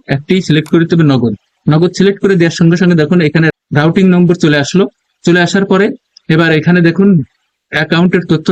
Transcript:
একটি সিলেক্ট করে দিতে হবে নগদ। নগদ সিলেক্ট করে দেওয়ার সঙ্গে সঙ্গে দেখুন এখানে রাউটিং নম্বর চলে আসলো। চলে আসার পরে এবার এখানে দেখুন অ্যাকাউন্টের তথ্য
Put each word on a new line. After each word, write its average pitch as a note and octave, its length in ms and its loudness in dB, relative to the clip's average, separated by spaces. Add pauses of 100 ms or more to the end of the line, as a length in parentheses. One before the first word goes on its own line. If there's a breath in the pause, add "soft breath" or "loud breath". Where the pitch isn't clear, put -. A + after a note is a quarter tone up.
(140)
একটি C#3+ 200 -4 (120)
সিলেক্ট D3+ 240 -2
করে E3 140 2
দিতে E3 120 -2
হবে E3 160 2
নগদ। A#2+ 220 -2 (320)
নগদ E3 320 0
সিলেক্ট G3 220 0
করে G3 200 0
দেওয়ার E3+ 180 -2
সঙ্গে E3+ 220 2
সঙ্গে F3+ 220 2
দেখুন D3+ 160 0 (100)
এখানে D#3+ 180 0 (320)
রাউটিং E3 260 0 (100)
নম্বর F3 200 2 (100)
চলে D3+ 200 2
আসলো। F#3 200 0 (400)
চলে F3 220 2
আসার G3 240 -2
পরে G3 160 0 (420)
এবার D#3+ 300 0
এখানে F3 300 0
দেখুন F3+ 200 0 (640)
অ্যাকাউন্টের E3+ 580 -2
তথ্য D#3 220 -2